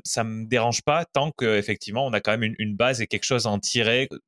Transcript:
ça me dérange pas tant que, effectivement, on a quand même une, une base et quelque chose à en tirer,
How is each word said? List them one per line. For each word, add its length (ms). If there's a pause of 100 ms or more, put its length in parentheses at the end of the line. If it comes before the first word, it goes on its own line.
ça 220
me 220
dérange 360
pas 220
tant 260
que, 280
effectivement, 480
on 80
a 60
quand 100
même 120
une, 160
une 160
base 280
et 40
quelque 180
chose 220
à 40
en 80
tirer, 500 (200)